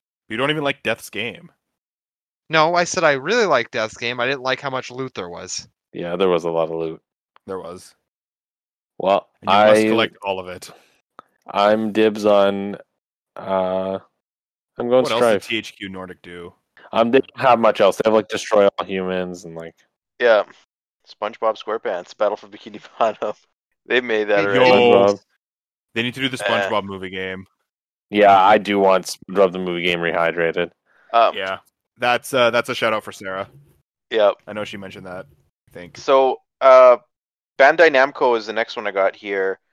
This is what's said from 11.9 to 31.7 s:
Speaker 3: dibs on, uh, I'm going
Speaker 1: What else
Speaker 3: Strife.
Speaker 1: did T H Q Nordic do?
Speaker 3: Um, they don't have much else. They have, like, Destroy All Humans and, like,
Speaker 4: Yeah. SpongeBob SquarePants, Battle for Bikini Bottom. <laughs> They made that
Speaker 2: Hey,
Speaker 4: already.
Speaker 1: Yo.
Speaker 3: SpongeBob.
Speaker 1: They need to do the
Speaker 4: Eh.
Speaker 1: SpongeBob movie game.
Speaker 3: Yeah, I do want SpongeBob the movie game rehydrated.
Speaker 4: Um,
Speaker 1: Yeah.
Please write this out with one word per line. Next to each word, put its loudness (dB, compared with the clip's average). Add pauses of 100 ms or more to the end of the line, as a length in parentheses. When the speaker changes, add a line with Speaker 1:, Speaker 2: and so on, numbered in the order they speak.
Speaker 3:
dibs 0
on, 2 (600)
uh, -4 (800)
I'm -6
going 4
Speaker 1:
What -6
else 0
Speaker 3:
Strife. 2
Speaker 1:
did -14
T -4
H -12
Q -14
Nordic -16
do? -18 (400)
Speaker 3:
Um, 0
they 4
don't -6
have 4
much 2
else. 2
They -4
have, 2
like, 0
Destroy 0 (100)
All -6
Humans -8
and, -18
like, -16 (460)
Speaker 4:
Yeah. 4 (640)
SpongeBob -6
SquarePants, -8
Battle -2
for -16
Bikini -20 (180)
Bottom. -4
<laughs> -20
They 0
made -2
that 2
Speaker 2:
Hey, 0
Speaker 4:
already. 2
Speaker 1:
Yo. 6
Speaker 3:
SpongeBob. -2 (720)
Speaker 1:
They -2
need -6
to -14
do 0
the -8
Speaker 4:
Eh. -2
Speaker 1:
SpongeBob -2
movie -10
game. -10 (640)
Speaker 3:
Yeah, 8
I 6
do -2
want 2
SpongeBob 0
the -8
movie -6
game 0
rehydrated. -2 (420)
Speaker 4:
Um, 2
Speaker 1:
Yeah. -8 (380)